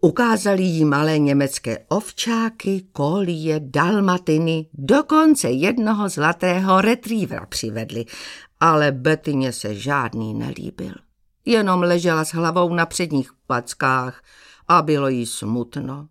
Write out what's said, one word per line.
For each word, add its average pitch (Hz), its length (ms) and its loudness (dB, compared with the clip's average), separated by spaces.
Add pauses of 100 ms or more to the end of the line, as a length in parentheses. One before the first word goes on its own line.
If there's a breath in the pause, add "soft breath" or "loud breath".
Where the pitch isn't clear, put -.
Ukázali 202 600 4
jí 165 220 2
malé 151 340 2
německé 139 680 0
ovčáky, 214 1000 -4
kolie, 160 720 -2
dalmatiny, 165 1080 0
dokonce 294 760 2
jednoho 208 600 0
zlatého 180 720 2
retrievera 220 640 -2
přivedli, 113 600 -8 (540 loud breath)
ale 151 320 4
Betině 139 600 0
se 107 240 -8
žádný 113 580 -4
nelíbil. - 600 -10 (520)
Jenom 202 340 2
ležela 175 460 2
s 156 80 -10
hlavou 170 400 0
na 170 120 0
předních 151 460 -4 (160)
packách 127 760 -4 (440 soft breath)
a 170 140 4
bylo 147 260 2
jí 127 180 -2
smutno. 120 840 -8